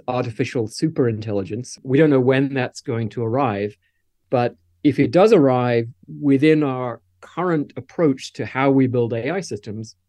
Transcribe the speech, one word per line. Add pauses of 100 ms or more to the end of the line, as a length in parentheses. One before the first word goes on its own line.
artificial
superintelligence,
we
don't
know
when
that's
going
to
arrive. (520)
But (280)
if
it
does
arrive (340)
within
our (200)
current
approach
to
how
we
build
A
I
systems, (140)